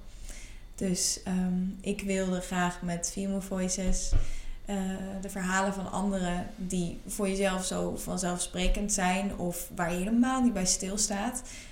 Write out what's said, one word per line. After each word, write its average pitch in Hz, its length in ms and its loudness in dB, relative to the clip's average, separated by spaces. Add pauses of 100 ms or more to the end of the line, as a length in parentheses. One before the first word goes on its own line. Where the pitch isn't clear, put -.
(760)
Dus, - 480 0
ehm, 185 400 2 (180)
ik 196 200 -2
wilde 190 400 0
graag 180 400 0
met 175 320 -2
Female 196 280 -2
Voices, 185 680 2 (540)
eh, 202 100 -4 (460)
de 196 80 -6
verhalen 190 440 2
van 185 180 -4
anderen 185 640 0
die 180 520 -2
voor 202 220 -2
jezelf 190 360 2
zo 175 300 -2
vanzelfsprekend 180 960 0
zijn 190 440 2
of 175 380 -4
waar 170 160 0
je 175 60 0
helemaal 240 440 4
niet 233 120 6
bij 190 120 0
stilstaat, 202 760 0 (300)